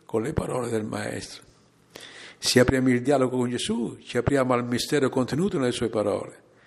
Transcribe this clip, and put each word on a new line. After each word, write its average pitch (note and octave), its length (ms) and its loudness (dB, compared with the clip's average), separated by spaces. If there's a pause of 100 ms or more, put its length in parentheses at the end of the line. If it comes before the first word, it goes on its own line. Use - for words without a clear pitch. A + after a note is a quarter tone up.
con A2+ 180 -2
le C#3+ 120 -4
parole B2 360 -2
del A2+ 140 -2
Maestro. G#2+ 600 -8 (960)
Se - 220 4
apriamo B2+ 300 4
il B2 120 4
dialogo B2+ 360 2
con B2 120 2
Gesù, G3+ 540 -4
ci - 140 -6
apriamo B2+ 360 2
al A#2+ 120 2
mistero B2 420 0
contenuto C#3+ 500 0
nelle B2+ 140 0
sue A#2 160 -2
parole. G#2 540 -2 (260)